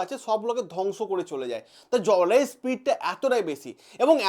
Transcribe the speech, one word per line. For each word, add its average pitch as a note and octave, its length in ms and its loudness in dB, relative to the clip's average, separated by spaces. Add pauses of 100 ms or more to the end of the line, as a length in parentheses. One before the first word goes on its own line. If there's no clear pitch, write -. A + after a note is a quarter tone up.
আছে C4+ 120 -10 (100)
সবগুলোকে A3+ 360 -2 (120)
ধ্বংস F#3+ 260 -4 (120)
করে F3+ 200 -2
চলে C3 200 -6
যায়। A2 120 -8 (260)
তা B3 80 2
জলের G3 540 4
স্পিডটা B3+ 420 -4 (180)
এতটাই A#3+ 400 0
বেশি, C#3 200 -12 (320)
এবং D#4 120 6 (120)